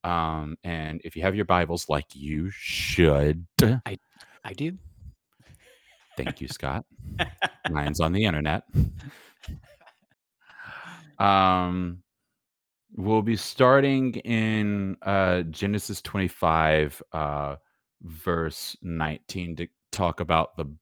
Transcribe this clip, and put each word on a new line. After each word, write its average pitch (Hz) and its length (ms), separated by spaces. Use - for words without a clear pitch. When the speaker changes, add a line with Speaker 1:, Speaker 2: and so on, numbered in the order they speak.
Speaker 1:
Um, 80 600
and 80 400
if - 120
you 80 60
have 95 120
your 104 100
Bibles, 87 460
like 71 260
you 76 340
should. 78 960
Speaker 2:
I, 110 360
I 98 120
do. 165 240
Speaker 1:
Thank - 240
you, 71 80
Scott. 69 360
Speaker 2:
<laughs> - 440
Speaker 1:
Mine's 76 300
on 80 120
the 101 120
internet. 76 380
Um, 92 840
we'll 107 260
be 110 140
starting 131 800
in, 107 880
uh, 92 400
Genesis 101 600
twenty-five, 80 1000
uh, 73 440
verse 82 800
nineteen, 82 760
to 85 100
talk 87 280
about 80 360
the 78 100